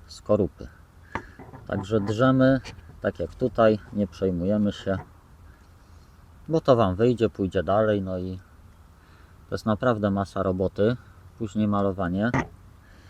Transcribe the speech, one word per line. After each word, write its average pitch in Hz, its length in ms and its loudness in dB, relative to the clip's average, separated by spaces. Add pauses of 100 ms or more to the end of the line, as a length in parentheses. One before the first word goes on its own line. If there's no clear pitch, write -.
skorupy. - 600 -2 (1000)
Także 98 340 -2
drzemy, 131 600 2 (400)
tak - 180 -4
jak 85 160 -8
tutaj, 110 440 2 (140)
nie 104 140 -2
przejmujemy 98 680 0
się, 95 260 -4 (1500)
bo 160 120 0
to 131 160 4
wam 98 180 2
wyjdzie, 113 360 2
pójdzie 92 320 -2
dalej, 101 400 2
no 92 160 -6
i 92 200 -8 (1120)
to - 60 -6
jest - 120 -8
naprawdę 107 440 0
masa 98 320 -2
roboty, 95 540 0 (420)
później 107 300 -2
malowanie 98 600 -2 (800)